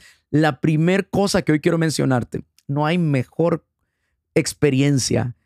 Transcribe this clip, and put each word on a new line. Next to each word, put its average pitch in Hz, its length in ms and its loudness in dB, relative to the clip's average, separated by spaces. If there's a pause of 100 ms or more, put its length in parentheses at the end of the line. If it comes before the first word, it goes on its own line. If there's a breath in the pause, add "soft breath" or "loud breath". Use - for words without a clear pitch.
(300 soft breath)
la 151 320 0
primer 165 480 0
cosa 196 320 0
que - 100 -2
hoy 156 80 2
quiero 165 180 0
mencionarte, 139 680 -2 (220)
no 143 180 -4
hay 165 120 0
mejor 160 680 -2 (720)
experiencia 135 1000 0 (100)